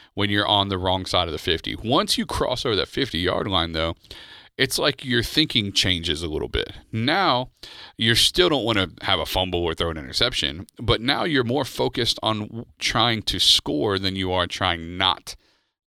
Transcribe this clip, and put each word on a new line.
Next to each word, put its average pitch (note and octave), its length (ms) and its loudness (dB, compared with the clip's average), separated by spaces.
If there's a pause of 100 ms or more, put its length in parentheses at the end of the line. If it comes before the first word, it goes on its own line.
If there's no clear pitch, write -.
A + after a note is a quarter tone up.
(140)
when G2+ 140 0
you're G#2 180 2
on G2+ 220 4
the G2 100 -2
wrong F#2 280 0
side F2 200 0
of D#2+ 60 -4
the D2+ 60 -4
fifty. E2 360 -2
Once D3+ 440 0
you - 80 -2
cross - 400 -2
over A2 100 2
that D#2 100 0
fifty-yard F2+ 640 -2
line, E2 240 0
though, E2 240 -2 (640)
it's C3 200 0
like D3+ 260 -2
your A#2+ 200 0
thinking A2+ 480 0
changes E2+ 500 0
a E2+ 60 -4
little C#2+ 200 -4
bit. - 220 -4 (220)
Now, B2+ 560 0 (480)
you A2+ 180 4
still F3 360 4
don't C3+ 140 2
wanna G2+ 240 2 (120)
have F#2+ 180 0
a D#2 80 -2
fumble F2+ 380 0
or E2 100 0
throw E2+ 160 0
an D#2 60 -4
interception, D2+ 720 -2 (120)
but A2 220 2
now C#3 240 0
you're C#3+ 200 2
more B2+ 200 0
focused B2+ 580 -2
on G#2+ 200 0
w-, A2+ 240 -10 (120)
trying A2+ 440 0
to - 180 -2
score C3+ 580 2
than F#2+ 160 -2
you F#2+ 160 -2
are F2+ 160 2
trying E2+ 520 -2
not - 360 0 (520)